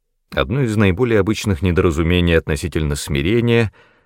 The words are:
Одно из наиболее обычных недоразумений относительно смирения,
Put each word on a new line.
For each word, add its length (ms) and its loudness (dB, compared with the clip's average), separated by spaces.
Одно 320 -2
из 140 -2
наиболее 460 2
обычных 420 -2
недоразумений 760 2
относительно 580 -2
смирения, 800 0